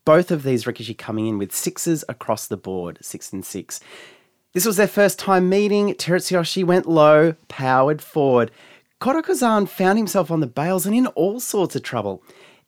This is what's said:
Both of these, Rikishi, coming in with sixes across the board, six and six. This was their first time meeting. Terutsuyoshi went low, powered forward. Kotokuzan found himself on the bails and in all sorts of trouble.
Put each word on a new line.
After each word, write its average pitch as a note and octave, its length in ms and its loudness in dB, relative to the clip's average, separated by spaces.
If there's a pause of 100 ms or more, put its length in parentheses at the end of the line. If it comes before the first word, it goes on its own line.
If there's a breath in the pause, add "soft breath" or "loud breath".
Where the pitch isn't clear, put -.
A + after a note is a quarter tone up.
Both D#3+ 280 4
of D3+ 120 -2
these, B2+ 220 0
Rikishi, A2+ 320 -8
coming A2 300 -4
in G#2+ 100 -2
with G2 180 -6
sixes - 540 -4
across - 380 -6
the G#2 100 -6
board, F2+ 440 -8
six - 300 -16
and F#2+ 140 -10
six. - 340 -12 (720 loud breath)
This F3+ 140 -2
was G#3+ 100 0
their G3+ 100 4
first G3+ 320 2
time F#3 300 2
meeting. G3+ 460 2
Terutsuyoshi F3+ 720 -2
went F3+ 240 2
low, D#3 460 6 (120)
powered C3+ 540 0
forward. B2+ 500 2 (480 soft breath)
Kotokuzan B3 680 0
found F#3+ 280 2
himself F#3+ 320 0
on E3 120 0
the D3 40 0
bails D#3+ 400 -2
and G3+ 80 -2
in B3 140 2
all G3 320 -2
sorts G3+ 380 -2
of B2 60 -8
trouble. G2+ 380 -6 (460 soft breath)